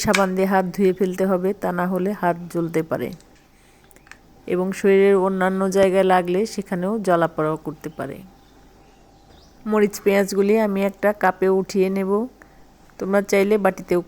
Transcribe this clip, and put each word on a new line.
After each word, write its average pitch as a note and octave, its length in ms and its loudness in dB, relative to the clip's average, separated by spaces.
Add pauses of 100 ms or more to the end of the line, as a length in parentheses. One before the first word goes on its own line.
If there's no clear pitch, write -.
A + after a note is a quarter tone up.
সাবান G3 280 0
দিয়ে F#3+ 200 0
হাত F#3+ 120 2 (100)
ধুয়ে F#3+ 180 2
ফেলতে F#3 320 -2
হবে, F#3 240 0 (120)
তা F#3+ 100 -4
না F3+ 160 -2
হলে F#3 240 -2 (100)
হাত F3 160 -2 (140)
জ্বলতে E3 320 -2
পারে C3+ 260 -6 (1400)
এবং F3+ 200 -2 (120)
শরীরের G3 360 6 (100)
অন্যান্য F#3+ 360 0 (160)
জায়গায় F#3+ 360 4
লাগলে F3+ 320 0
সেখানেও F#3+ 480 -6 (100)
জ্বালাপোড়াও E3 600 0
করতে D3+ 260 -12
পারে। C#3 280 -12 (1500)
মরিচ, G#3 360 2
পেঁয়াজগুলি G3 580 2
আমি G3+ 200 0 (100)
একটা G3 200 -2 (140)
কাপে F#3+ 240 2 (120)
উঠিয়ে F#3+ 300 0
নেব। F#3+ 220 -2 (880)
তোমরা G3 220 0 (100)
চাইলে G3+ 260 4
বাটিতেও F#3 500 -2